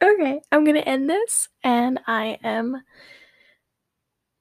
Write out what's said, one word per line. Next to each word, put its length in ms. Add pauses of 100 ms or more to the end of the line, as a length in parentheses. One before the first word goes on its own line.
Okay, 380 (100)
I'm 140
gonna 160
end 300
this, 400 (120)
and 440
I 360
am 400 (1600)